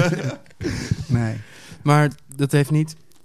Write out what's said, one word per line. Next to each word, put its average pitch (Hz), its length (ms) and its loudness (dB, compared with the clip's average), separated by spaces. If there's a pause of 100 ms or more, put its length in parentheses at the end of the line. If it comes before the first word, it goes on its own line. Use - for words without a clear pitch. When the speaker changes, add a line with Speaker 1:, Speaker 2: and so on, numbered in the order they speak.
(1080)
Speaker 1:
Nee. 113 340 -2 (420)
Speaker 2:
Maar 147 280 4 (260)
dat 139 160 -2
heeft 143 180 2
niet, 156 260 0 (280)